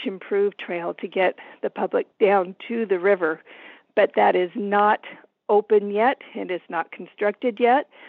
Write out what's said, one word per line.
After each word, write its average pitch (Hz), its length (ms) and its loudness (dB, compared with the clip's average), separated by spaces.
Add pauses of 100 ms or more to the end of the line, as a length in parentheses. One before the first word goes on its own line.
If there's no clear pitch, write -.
improved 202 520 -4
trail 175 380 -8
to - 120 -12
get 185 280 -2 (260)
the - 80 -4
public - 380 -4 (120)
down 190 360 2 (120)
to 233 180 -4
the 185 140 0
river. 175 420 0 (540)
But 202 200 2
that 202 200 4
is 180 200 0
not 208 460 2 (480)
open 208 420 2
yet 220 300 0 (120)
and 196 160 -10
is 175 180 -6
not 170 240 -8
constructed 208 680 -6
yet. 240 280 2 (220)